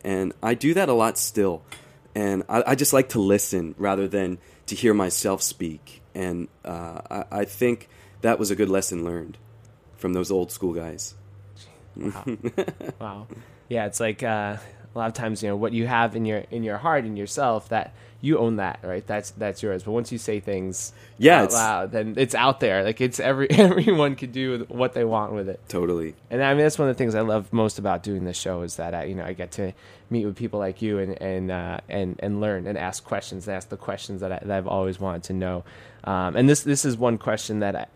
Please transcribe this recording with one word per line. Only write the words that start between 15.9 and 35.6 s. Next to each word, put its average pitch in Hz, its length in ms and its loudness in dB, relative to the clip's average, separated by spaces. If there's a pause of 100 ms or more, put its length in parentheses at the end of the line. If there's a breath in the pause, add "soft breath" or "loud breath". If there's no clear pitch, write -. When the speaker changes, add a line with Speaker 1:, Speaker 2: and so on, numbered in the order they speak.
Speaker 2:
in 113 80 -2
your, 107 260 -2
in 117 140 -4
your 104 140 -4
heart 143 260 2
and 107 140 -6
yourself, 110 500 -2
that - 260 -2 (260 loud breath)
you 147 180 4
own 117 180 2
that, 95 260 -4
right? 92 240 -6
That's, 104 260 -4
that's 104 300 -6
yours. 95 220 -2
But 104 80 -4
once 117 180 -2
you 123 80 -4
say 107 220 -2
things 95 520 -4 (260 loud breath)
Speaker 1:
Yeah, 147 220 10
Speaker 2:
out 104 40 6
Speaker 1:
it's 120 100 2
Speaker 2:
loud, 110 380 2
then 110 240 -2
it's 131 180 2
out 127 260 4
there. 98 220 4
Like, 110 180 0
it's 127 200 0
every, 135 300 2
<laughs> - 20 2
everyone 170 640 6
could 123 160 -10
do 127 360 -2
what 127 260 0
they 123 100 2
want 110 300 0
with 101 160 -4
it. - 180 -10
Speaker 1:
Totally. 85 460 0 (160)
Speaker 2:
And 123 120 0
I 139 120 4
mean, 147 80 4
that's 151 160 4
one 143 100 2
of 123 80 0
the - 20 -2
things 117 160 2
I 107 60 2
love 107 320 0
most 110 260 2
about 95 240 -2
doing 98 220 -4
this 87 140 -6
show 90 240 -4
is 85 140 -8
that 85 180 -6
I, 82 100 -6
you 92 100 -6
know, 90 100 -6
I 92 100 -8
get 87 180 -10
to 95 200 -4 (380 loud breath)
meet 117 140 0
with 101 120 -4
people 110 220 -4
like 95 220 -4
you 104 180 0
and, 95 240 -4
and, 92 280 -2
uh, 87 280 -4 (120)
and, 95 300 -4
and 104 200 -2
learn 101 260 -2
and 98 120 -4
ask 90 260 -6
questions 98 420 -8
and 101 100 -6
ask 92 120 -12
the 101 80 -10
questions 98 460 -8
that 95 100 -4
I, 92 100 -6
that 101 140 -2
I've 95 100 -2
always 95 320 -2
wanted 90 260 -6
to 92 100 -6
know. 90 300 -4 (400 loud breath)